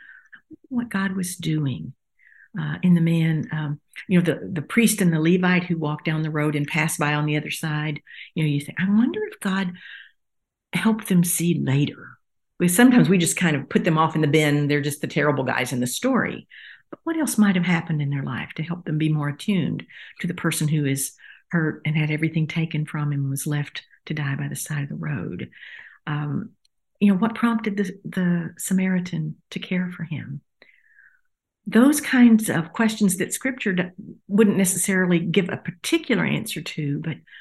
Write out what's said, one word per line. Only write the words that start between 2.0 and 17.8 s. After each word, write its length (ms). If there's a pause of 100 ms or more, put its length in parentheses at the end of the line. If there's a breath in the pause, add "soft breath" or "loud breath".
uh, 220
in 140
the 60
man, 500
um, 280 (280 loud breath)
you 120
know, 60
the, 260
the 120
priest 380
and 120
the 60
Levite 460
who 120
walked 280
down 180
the 80
road 240
and 120
passed 320
by 140
on 140
the 100
other 140
side." 500 (320 loud breath)
You 100
know, 60
you 120
think, 180
"I 100
wonder 300 (120)
if 80
God 340 (1000 loud breath)
helped 340
them 160
see 360
later." 580 (420)
Because 160
sometimes 340
we 80
just 200
kind 180
of 140
put 140
them 140
off 180
in 60
the 60
bin. 400
They're 140
just 200
the 60
terrible 360
guys 300
in 60
the 80
story. 600 (420 loud breath)
But 140
what 140
else 200
might 180
have 100
happened 360